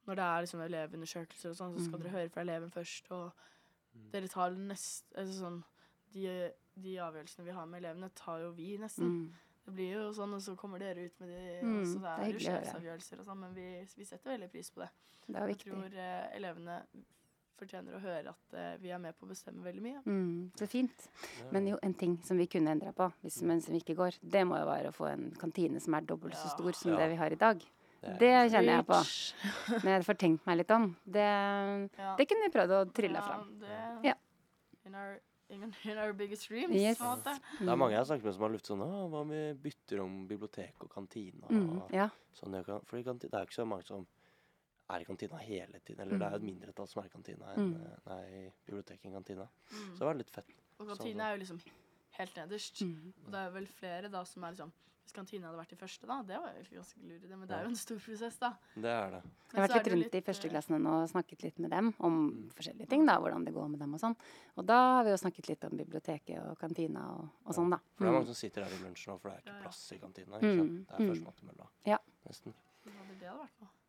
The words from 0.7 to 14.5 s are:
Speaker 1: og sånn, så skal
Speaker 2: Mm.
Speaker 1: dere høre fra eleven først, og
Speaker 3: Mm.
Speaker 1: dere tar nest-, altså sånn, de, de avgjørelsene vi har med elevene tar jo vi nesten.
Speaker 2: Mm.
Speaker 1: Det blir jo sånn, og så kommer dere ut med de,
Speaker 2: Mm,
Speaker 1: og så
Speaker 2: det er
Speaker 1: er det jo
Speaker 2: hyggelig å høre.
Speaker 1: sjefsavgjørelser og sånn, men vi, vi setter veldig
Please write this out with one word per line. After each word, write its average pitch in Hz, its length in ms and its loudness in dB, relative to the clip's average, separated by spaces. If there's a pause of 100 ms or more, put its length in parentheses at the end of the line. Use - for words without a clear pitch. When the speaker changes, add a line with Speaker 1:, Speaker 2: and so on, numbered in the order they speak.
Speaker 1:
og 170 80 -10
sånn, 180 160 -8
så 175 100 -4
skal 160 140 -6
Speaker 2:
Mm. 160 60 -8
Speaker 1:
dere 185 100 -6
høre 170 180 -2
fra 170 80 -6
eleven 170 320 -4
først, - 380 -10
og 180 160 -8 (680)
Speaker 3:
Mm. 107 160 -20
Speaker 1:
dere 190 160 -6
tar 180 300 0
nest-, - 560 -10
altså 190 240 -8
sånn, 175 220 -8 (560)
de, 196 80 -6 (500)
de 190 240 -10
avgjørelsene 160 480 -10
vi 180 80 -10
har 170 140 -10
med 175 160 -12
elevene 175 320 -10
tar 165 260 -8
jo 170 100 -8
vi 170 260 -10
nesten. 208 280 -4
Speaker 2:
Mm. 170 220 -2 (380)
Speaker 1:
Det 196 100 -14
blir 185 180 -4
jo 214 200 -4
sånn, 202 200 -6
og 196 80 -8
så 190 160 -10
kommer 190 240 -10
dere 180 240 -6
ut - 140 -16
med 180 100 -14
de, 180 140 -12 (180)
Speaker 2:
Mm, 226 200 0
Speaker 1:
og 185 40 0
så 175 140 -2
Speaker 2:
det 185 100 -6
er - 0 -
Speaker 1:
er 165 80 -4
det 202 80 -2
jo 214 60 0
Speaker 2:
hyggelig 202 180 -4
å 180 60 2
høre. - 100 -2
Speaker 1:
sjefsavgjørelser 165 540 -12
og 196 80 -16
sånn, 196 120 -12
men 185 140 -14
vi, 185 140 -12 (320)
vi 202 60 -14
setter 180 260 -12
veldig 247 200 -8